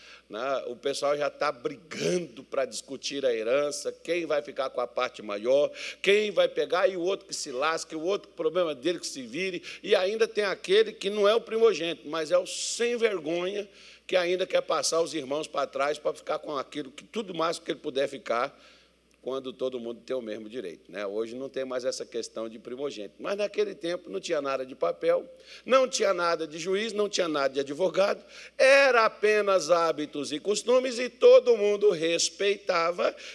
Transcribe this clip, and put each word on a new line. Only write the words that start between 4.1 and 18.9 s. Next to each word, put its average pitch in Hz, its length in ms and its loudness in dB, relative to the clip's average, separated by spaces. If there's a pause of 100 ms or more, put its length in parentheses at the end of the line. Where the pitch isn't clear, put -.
vai 147 160 0
ficar 135 280 -6
com - 100 -6
a 120 60 -2
parte 120 360 -4
maior, 110 480 2 (320)
quem 208 300 2
vai 180 160 4
pegar, 165 400 0
e 190 80 -4
o 165 60 -4
outro 196 260 -4
que 160 60 -12
se - 180 -8
lasque, 156 420 -4
o 156 80 -8
outro 196 280 -4
problema 160 440 0
dele 156 240 -4
que - 80 -12
se 135 160 -12
vire, 170 400 -6 (180)
e 202 140 0
ainda 208 320 2
tem 208 180 -2
aquele 196 480 2
que 190 180 -6
não 208 180 4
é 220 60 6
o 226 60 2
primogênito, 170 680 0
mas 160 240 -4
é 180 60 6
o 185 80 -2
sem - 500 -4
vergonha, 196 720 -2 (380)
que 180 100 2
ainda 180 300 0
quer 175 160 2
passar 160 400 0
os 151 120 -6
irmãos 151 320 -6
para 139 220 -4
trás 143 300 -2
para 156 160 -4
ficar - 260 -6
com 151 160 -8
aquilo, 135 340 -8
que - 140 -20
tudo 190 300 -10
mais 160 260 -2
que - 100 -8
ele 143 80 -6
puder 135 300 -2
ficar, 123 500 -4 (640)